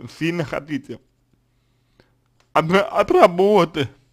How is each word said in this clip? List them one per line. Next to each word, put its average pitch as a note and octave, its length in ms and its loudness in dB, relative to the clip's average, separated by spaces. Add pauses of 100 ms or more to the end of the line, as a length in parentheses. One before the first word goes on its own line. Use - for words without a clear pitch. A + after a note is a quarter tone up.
(200)
сильно E3 240 -4
хотите? C#3 560 -10 (1500)
От, D#3+ 180 -2
от G3 420 0
работы, F#3 800 2 (240)